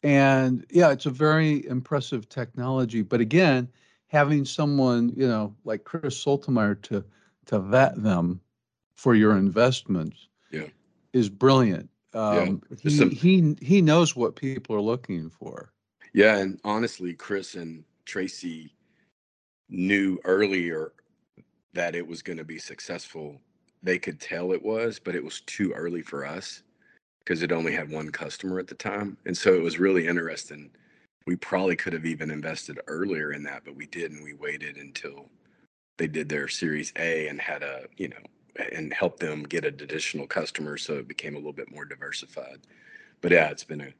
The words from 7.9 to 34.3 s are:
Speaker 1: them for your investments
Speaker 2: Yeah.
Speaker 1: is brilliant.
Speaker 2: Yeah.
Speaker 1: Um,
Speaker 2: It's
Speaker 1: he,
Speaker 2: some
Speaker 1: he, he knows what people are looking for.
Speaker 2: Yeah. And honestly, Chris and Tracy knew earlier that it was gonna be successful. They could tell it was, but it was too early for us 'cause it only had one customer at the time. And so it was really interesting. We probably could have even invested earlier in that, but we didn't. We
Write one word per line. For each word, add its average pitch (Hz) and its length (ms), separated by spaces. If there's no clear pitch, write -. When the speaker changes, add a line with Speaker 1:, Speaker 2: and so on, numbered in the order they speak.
Speaker 1:
them 90 380
for 123 180
your 107 220
investments 98 920
Speaker 2:
Yeah. - 160
Speaker 1:
is 120 160
brilliant. 123 600
Speaker 2:
Yeah. 113 80
Speaker 1:
Um, 98 500
Speaker 2:
It's - 120
Speaker 1:
he, 151 80
Speaker 2:
some 147 200
Speaker 1:
he, 175 520
he 185 180
knows 165 340
what 120 220
people 131 400
are 104 40
looking 104 500
for. - 420
Speaker 2:
Yeah. 107 240
And 95 260
honestly, 104 520
Chris 98 420
and 82 260
Tracy 87 680
knew 95 560
earlier 90 680
that 87 240
it 85 100
was 82 160
gonna 80 220
be 80 140
successful. 76 840
They 90 160
could 80 220
tell 90 320
it 90 100
was, 113 380
but 90 160
it 76 80
was 80 160
too - 320
early 85 300
for 69 220
us 80 380
'cause 85 160
it 82 80
only 82 220
had 76 180
one 78 220
customer 92 480
at 92 80
the - 80
time. 101 480
And 90 120
so 95 180
it 85 80
was 82 180
really 92 260
interesting. 80 640
We 90 100
probably 92 380
could 85 200
have 80 120
even 78 240
invested 78 560
earlier 80 460
in 73 120
that, 69 200
but 73 100
we 76 120
didn't. 78 360
We 73 120